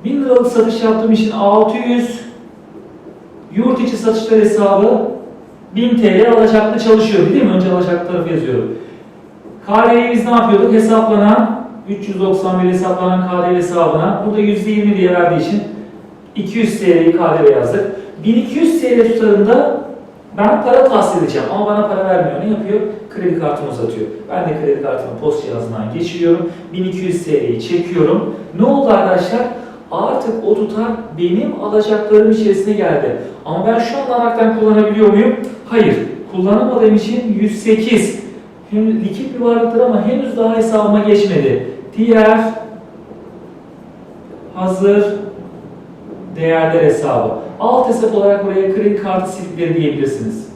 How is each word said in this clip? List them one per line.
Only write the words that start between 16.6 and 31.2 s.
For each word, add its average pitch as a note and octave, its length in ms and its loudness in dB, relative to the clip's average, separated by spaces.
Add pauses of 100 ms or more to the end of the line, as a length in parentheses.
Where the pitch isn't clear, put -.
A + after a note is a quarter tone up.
T F#3+ 60 -2
L'yi E3 300 4
K D#3 220 2
D - 60 2
V - 80 8
yazdık. - 440 -2 (280)
Bin A3+ 100 2
iki - 240 -2
yüz E4 220 2
T B3 180 2
L A3+ 140 4
tutarında G#3 720 2 (540)
ben - 260 2
para C4 240 4
tahsil F3+ 360 0
edeceğim - 280 -4
ama G#3 140 -2
bana G#3 220 0
para F#3+ 160 -2
vermiyor. F3+ 400 -2
Ne G#3+ 60 -2
yapıyor? G#3 300 -2 (300)
Kredi F3+ 300 -4
kartımı C#3+ 300 -6
uzatıyor. A2+ 360 -6 (240)
Ben F3+ 180 -4
de D3 120 -4
kredi C#3 220 -2
kartımı B2+ 380 -6
post D3 260 -2
cihazından A2+ 480 -8
geçiriyorum. E3+ 560 -2 (220)
Bin F#3 120 -4
iki F#3 140 -6
yüz F3 260 -4
T D#3 80 -4
L'yi A#2 300 -2
çekiyorum. E3+ 720 -2 (260)
Ne A#3 60 4
oldu C#4 240 2
arkadaşlar? F#3+ 500 0 (520)
Artık G#3 540 -4
o G#3 80 2
tutar G#3+ 340 -4 (300)
benim F3 460 -2